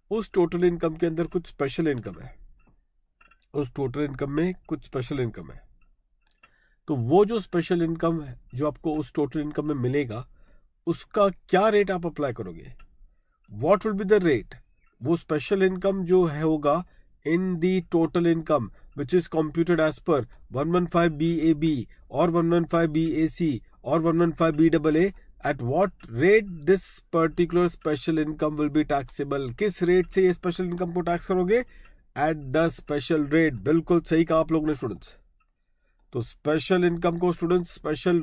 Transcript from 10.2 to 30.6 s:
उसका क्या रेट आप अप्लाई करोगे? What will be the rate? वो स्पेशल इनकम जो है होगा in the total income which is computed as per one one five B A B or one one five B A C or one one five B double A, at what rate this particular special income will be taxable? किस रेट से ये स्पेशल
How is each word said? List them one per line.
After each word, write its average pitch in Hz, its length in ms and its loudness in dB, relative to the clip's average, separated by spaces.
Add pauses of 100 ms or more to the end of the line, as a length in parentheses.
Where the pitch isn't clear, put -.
उसका 196 420 0 (200)
क्या 190 200 4
रेट 208 220 2
आप 175 160 -4
अप्लाई 143 260 -4
करोगे? 90 420 -12 (760)
What 143 340 2
will 214 140 0
be 214 60 -4
the 196 200 4
rate? 127 300 0 (460)
वो 156 160 0
स्पेशल 165 460 -2
इनकम 190 420 0
जो 180 200 4
है 151 180 -2
होगा 156 420 0 (420)
in 170 180 0 (160)
the 180 100 2 (220)
total 170 340 2
income 160 400 0 (300)
which 143 220 -8
is 170 100 -4
computed 160 520 0
as 156 200 0
per 156 180 0 (380)
one 151 160 -2
one 180 220 2
five 170 240 2
B 160 100 0 (200)
A 165 60 4
B 156 160 0 (380)
or 143 220 0
one 165 200 2
one 170 160 2
five 165 260 0
B 160 100 0 (200)
A 160 60 2
C 165 200 -2 (340)
or 156 180 0
one 165 180 2
one 170 140 4
five 165 240 0
B 160 140 6
double 156 260 2
A, 170 80 4 (400)
at 139 180 -2
what 156 460 -2 (140)
rate 202 280 4 (200)
this 190 180 2 (240)
particular 165 560 2
special 160 560 -4
income 151 320 -4
will 147 220 -2
be 151 140 2
taxable? 139 640 -4
किस 202 240 -2
रेट 180 300 2
से 190 120 2
ये 180 80 4
स्पेशल 175 320 -4